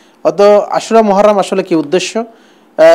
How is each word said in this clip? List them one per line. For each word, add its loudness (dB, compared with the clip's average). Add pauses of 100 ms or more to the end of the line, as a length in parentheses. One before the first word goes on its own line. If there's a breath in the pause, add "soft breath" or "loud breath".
(240 soft breath)
অত -2 (300)
আশুরা 0
মুহররম 0
আসলে -4
কী -6
উদ্দেশ্য, -4
আহ, -6 (100)